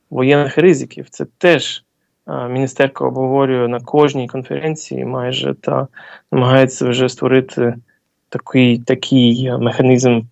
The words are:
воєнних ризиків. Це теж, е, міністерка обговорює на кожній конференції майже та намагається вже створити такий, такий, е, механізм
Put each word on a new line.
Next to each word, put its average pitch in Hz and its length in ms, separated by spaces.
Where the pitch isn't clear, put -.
воєнних 139 480
ризиків. 139 520
Це - 160
теж, - 460
е, 131 200
міністерка 135 560
обговорює 131 640
на 120 120
кожній 135 480
конференції 139 760
майже 127 500
та 135 340
намагається 131 560
вже 123 200
створити 127 640
такий, 123 500
такий, 127 680
е, 123 120
механізм 123 640